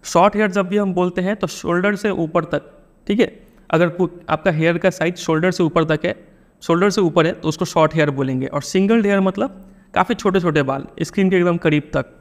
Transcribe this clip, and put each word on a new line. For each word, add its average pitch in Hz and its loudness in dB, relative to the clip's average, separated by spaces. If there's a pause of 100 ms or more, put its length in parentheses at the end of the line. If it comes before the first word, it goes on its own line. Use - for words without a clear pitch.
शॉर्ट 202 2
हेयर 214 0
जब 185 -2
भी 196 -2
हम 196 0
बोलते 180 0
हैं 196 -2
तो 202 -4
शोल्डर 185 -2
से 208 -2
ऊपर 165 -2
तक, - -6 (360)
ठीक 208 0
है, - 0 (300)
अगर 170 4
पु-, 175 0 (200)
आपका 156 0
हेयर 165 0
का 180 2
साइज 175 -4
शोल्डर 165 0
से 180 0
ऊपर 165 2
तक 156 0
है, 170 -2 (480)
शोल्डर 175 2
से 202 0
ऊपर 165 4
है 170 0
तो - -6
उसको 156 -4
शॉर्ट 156 0
हेयर 151 2
बोलेंगे। 131 -2
और 143 -6
सिंगल्ड 202 2
हेयर 196 2
मतलब 190 -4 (300)
काफ़ी 185 0
छोटे 190 0
छोटे 156 0
बाल, 135 -4 (160)
स्किन 190 0
के 185 2
एकदम 175 2
करीब 156 0
तक 131 -2 (140)